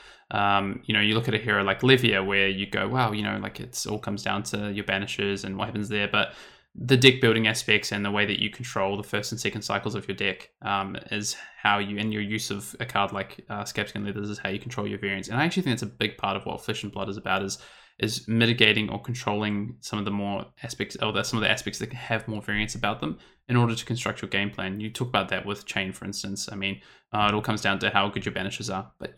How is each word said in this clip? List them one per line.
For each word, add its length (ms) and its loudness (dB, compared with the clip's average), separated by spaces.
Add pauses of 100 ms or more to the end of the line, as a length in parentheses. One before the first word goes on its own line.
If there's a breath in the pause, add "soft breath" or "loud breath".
(300 loud breath)
Um, 560 2
you 80 0
know, 80 6
you 120 6
look 140 4
at 60 0
a 40 2
hero 240 2
like 200 2
Levia, 440 6
where 220 4
you 180 0
go, 220 -2
"Wow, 240 2
you 100 -2
know, 160 -2
like, 220 -8
it's 260 -8
all 140 -4
comes 240 -6
down 200 -2
to 280 -4
your 140 -4
banishes 580 -2
and 140 -6
what 80 -2
happens 240 -6
there." 180 0
But 260 2 (400 loud breath)
the 220 4
deck 240 10
building 280 6
aspects 440 2
and 140 -2
the 60 0
way 140 4
that 140 -2
you 100 -2
control 460 -2
the 80 -6
first 300 -4
and 80 -6
second 220 -4
cycles 300 -2
of 140 -6
your 80 -4
deck, 360 -4 (100)
um, 340 -2 (160)
is 240 -4 (260 loud breath)
how 180 4
you, 180 -2
and 160 -2
your 80 -2
use 280 -2
of 300 -6
a 60 -4
card 260 0
like, 380 -8
uh, 140 -6
Scabskin 420 -6
Leathers 240 -6
is 80 -8
how 100 -8
you 120 -4
control 280 -6
your 120 -6
variance. 280 -4
And 100 -2
I 60 4
actually 200 0
think 100 2
that's 180 -4
a 60 -20
big 200 -2
part 200 0
of 80 -6
what 180 -6
Flesh 200 -4
and 100 -8
Blood 160 -6
is 80 -6
about, 260 0
is, 140 -4 (420 loud breath)
is 260 -2
mitigating 640 4
or 120 -4
controlling 800 -2
some 180 -6
of 60 -4
the 60 -4
more 340 -4 (180)
aspects, 380 -8
or 100 0
the, 120 0
some 140 -2
of 60 2
the 80 4
aspects 280 -2
that 120 -6
have 380 -4
more 120 -4
variance 320 -2
about 280 -2
them 180 -4 (300 loud breath)
in 80 6
order 180 6
to 100 -8
construct 360 -2
your 80 -6
game 200 0
plan. 300 -6
You 100 -4
talk 200 -4
about 180 2
that 180 -2
with 200 -6
Chain, 260 -2
for 140 -10
instance. 440 -6
I 60 -10
mean, 240 -4 (320 loud breath)
uh, 180 2
it 60 4
all 60 2
comes 180 0
down 200 2
to 100 2
how 180 4
good 180 -4
your 80 -2
banishes 360 -4
are, 280 -6
but 200 -8